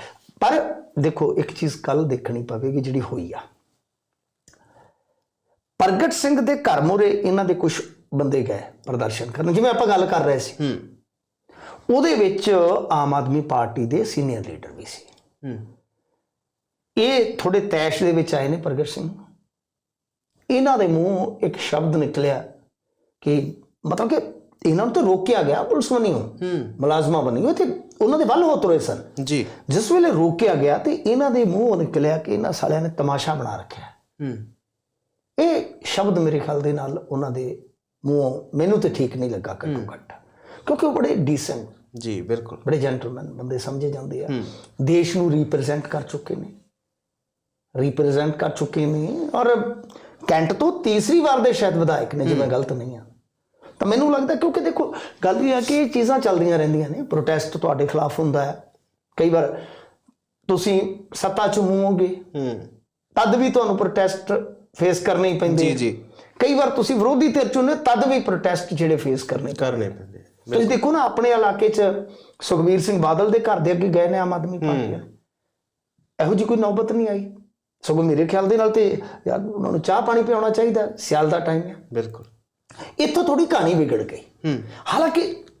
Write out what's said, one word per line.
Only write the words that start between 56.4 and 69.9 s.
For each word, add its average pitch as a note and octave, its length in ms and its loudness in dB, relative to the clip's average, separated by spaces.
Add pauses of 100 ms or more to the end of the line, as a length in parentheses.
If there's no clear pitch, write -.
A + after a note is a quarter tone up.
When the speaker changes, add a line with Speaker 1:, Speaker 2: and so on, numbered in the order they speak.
Speaker 1:
ਰਹਿੰਦੀਆਂ D#3 320 0
ਨੇ। G3+ 120 -6
ਪ੍ਰੋਟੈਸਟ D#3 560 -2
ਤੁਹਾਡੇ D3 300 0
ਖਿਲਾਫ D3 320 -2
ਹੁੰਦਾ C#3+ 260 0
ਹੈ, - 280 -10 (440)
ਕਈ E3+ 120 4
ਵਾਰ E3 320 2 (840)
ਤੁਸੀਂ F#3+ 480 0 (180)
ਸੱਤਾ F#3+ 340 -2
'ਚ - 120 0
ਹੋਵੋਗੇ, F#3+ 640 0 (120)
Speaker 2:
ਹੂੰ। B2 320 -6 (480)
Speaker 1:
ਤਦ G#3+ 200 4
ਵੀ B3+ 140 2
ਤੁਹਾਨੂੰ G#3+ 280 2
ਪ੍ਰੋਟੈਸਟ F#3+ 560 0 (420)
ਫੇਸ F3+ 240 2
ਕਰਨੇ F#3 340 0
ਹੀ D#3 60 -2
ਪੈਂਦੇ E3 240 2
Speaker 2:
ਜੀ, D3 80 2
Speaker 1:
ਆ। C3 40 -2
Speaker 2:
ਜੀ। A#2+ 280 -4 (360)
Speaker 1:
ਕਈ C#4 140 4
ਵਾਰ C4 160 4
ਤੁਸੀਂ B3 260 0
ਵਿਰੋਧੀ B3+ 320 4
ਧਿਰ B3+ 200 2
'ਚ A#3 100 -2
ਹੁੰਦੇ C4 160 2
ਹੋ, C4+ 40 -2
ਤਦ A#3+ 300 2
ਵੀ C4 120 2
ਪ੍ਰੋਟੈਸਟ F3 540 -2
ਜਿਹੜੇ D#3+ 220 2
ਫੇਸ C3 280 -2
ਕਰਨੇ C#3 300 -6
Speaker 2:
ਕਰਨੇ A#2+ 360 -2
Speaker 1:
ਪੈਂਦੇ। G2 140 -14